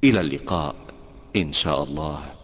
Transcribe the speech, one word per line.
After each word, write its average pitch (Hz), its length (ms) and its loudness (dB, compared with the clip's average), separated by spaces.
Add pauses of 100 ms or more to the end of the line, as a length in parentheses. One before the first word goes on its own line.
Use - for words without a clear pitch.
إلى 113 160 8
اللقاء 76 540 -2 (640)
إن 82 160 0
شاء 71 300 0
الله 73 600 -6